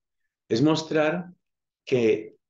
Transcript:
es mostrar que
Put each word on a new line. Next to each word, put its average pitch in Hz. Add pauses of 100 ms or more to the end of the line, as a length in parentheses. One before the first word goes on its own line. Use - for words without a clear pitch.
(500)
es 113
mostrar 156 (540)
que 117 (140)